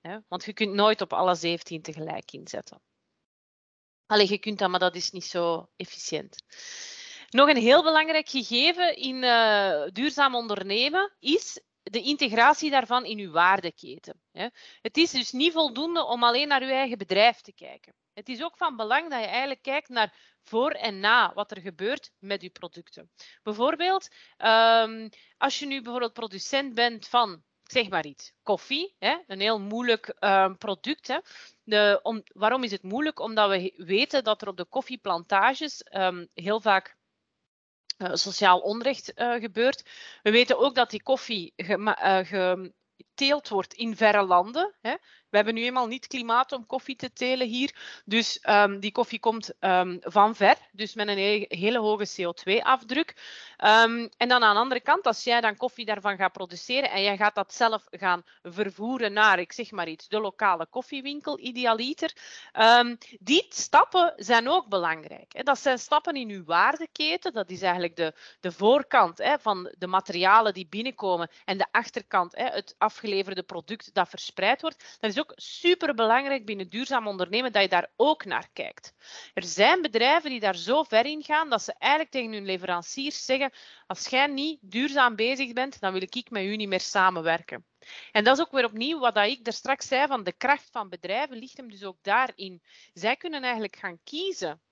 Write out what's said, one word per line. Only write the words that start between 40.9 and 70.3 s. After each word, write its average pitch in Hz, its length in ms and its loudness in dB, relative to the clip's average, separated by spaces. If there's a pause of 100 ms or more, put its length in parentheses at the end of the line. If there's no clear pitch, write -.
die 214 120 -10
koffie 226 540 -4
gema-, 202 420 -2
eh, 185 560 2 (420)
geteeld 285 520 -2
wordt 196 260 -4
in 226 220 -6
verre 208 260 4
landen, 208 580 2
hè. 233 140 -4 (360)
We 208 60 0
hebben 208 180 2
nu 226 100 -4
eenmaal 254 220 -2
niet 240 200 -10
klimaat 240 460 -2
om 247 140 -10
koffie 262 300 -8
te - 160 -10
telen 254 340 -2
hier. - 580 -8
Dus, 220 360 -2
ehm, 202 380 4
die 202 140 -6
koffie 233 260 -4
komt, 220 400 -4
ehm, 180 420 0
van 208 340 4
ver. 208 220 4 (160)
Dus 202 220 -10
met 208 140 -4
een 202 100 -2
he-, 202 300 0
hele 208 300 -2
hoge 214 260 0 (120)
C 180 100 -4
O 170 60 -4
twee - 320 -2
afdruk. 254 500 0 (420)
Ehm, 226 600 4
en 240 120 0
dan 247 140 4
aan 214 120 6
de 208 60 2
andere 247 200 0
kant, 330 260 2
als 226 180 0
jij 240 160 2
dan 214 160 0
koffie 247 280 -8
daarvan 202 320 -2
gaat 185 160 0
produceren 196 580 -4
en 196 120 -2
jij 202 140 0
gaat 208 180 2
dat 196 200 -4
zelf 220 360 0
gaan 180 340 -2 (180)
vervoeren 208 720 -4
naar, 208 260 6
ik 175 140 -6
zeg - 180 -12
maar 180 180 -6
iets, 160 200 -14
de 208 120 -2
lokale 190 460 0
koffiewinkel, 285 720 -8
idealiter. 247 760 -2 (400)
Ehm, 240 440 6 (240)
die 240 280 0
stappen - 680 4
zijn 233 320 0
ook 330 200 0
belangrijk, 160 640 -4
hè. - 100 -10
Dat 262 160 2
zijn 254 200 0
stappen 302 380 -2
in 240 140 -8
uw 190 140 -12
waardeketen. 302 880 0
Dat 220 180 -6
is 185 120 -12
eigenlijk 175 340 -2
de, 160 180 -2 (260)
de 180 120 -6
voorkant, 220 640 2
hè, 285 200 2
van 190 400 -4
de 185 80 -8
materialen 190 680 4